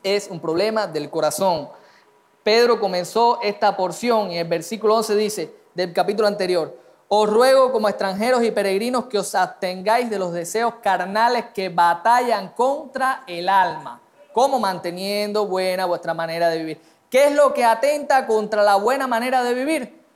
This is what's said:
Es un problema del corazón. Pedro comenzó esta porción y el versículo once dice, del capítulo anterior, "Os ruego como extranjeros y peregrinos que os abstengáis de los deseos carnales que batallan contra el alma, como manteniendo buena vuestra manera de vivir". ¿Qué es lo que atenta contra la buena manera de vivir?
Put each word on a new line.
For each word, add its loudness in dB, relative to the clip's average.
Es -2
un -10
problema -2
del -6
corazón. -2
Pedro 4
comenzó 0
esta 0
porción -2
y -6
el -4
versículo 0
once 0
dice, -2
del -4
capítulo 0
anterior, -2
"Os 4
ruego 6
como 0
extranjeros 0
y 2
peregrinos -2
que -2
os -6
abstengáis 0
de -4
los -4
deseos -4
carnales 0
que -4
batallan 2
contra -2
el -4
alma, 0
como 2
manteniendo -4
buena -2
vuestra -4
manera -2
de 0
vivir". -8
¿Qué 4
es 0
lo 4
que 2
atenta 2
contra 0
la 6
buena 0
manera 0
de -2
vivir? -4